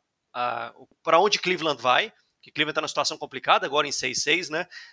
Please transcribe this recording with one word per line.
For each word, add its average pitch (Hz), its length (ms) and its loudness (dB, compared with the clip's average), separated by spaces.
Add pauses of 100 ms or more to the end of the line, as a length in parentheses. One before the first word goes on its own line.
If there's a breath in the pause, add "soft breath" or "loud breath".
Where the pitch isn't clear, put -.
(340)
a, 117 420 -6
o, 127 120 -20 (160)
pra 165 160 4
onde 202 200 2
Cleveland 160 420 -2
vai, 139 300 2 (300)
que - 100 -20
Cleveland 151 220 2
tá 156 80 -2
numa 156 60 -6
situação 151 320 -2
complicada 151 480 0
agora 147 200 2
em 139 40 -6
seis 127 320 -4
seis, 156 260 0
né? 165 160 -4 (280 loud breath)